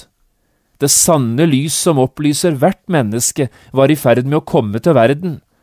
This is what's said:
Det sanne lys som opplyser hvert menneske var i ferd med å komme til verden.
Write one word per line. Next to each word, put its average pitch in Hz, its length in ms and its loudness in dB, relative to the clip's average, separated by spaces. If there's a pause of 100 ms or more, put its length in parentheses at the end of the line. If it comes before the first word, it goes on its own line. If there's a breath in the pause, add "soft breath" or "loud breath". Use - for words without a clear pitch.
(800)
Det 143 100 0
sanne 135 540 0
lys 147 320 0
som 156 240 0
opplyser 147 560 -2
hvert 151 320 -2
menneske 123 640 -2 (240 soft breath)
var 135 160 4
i 151 80 0
ferd 123 240 2
med 143 160 -2
å 147 80 -6
komme 113 320 -2
til 165 160 0
verden. 143 460 0 (220)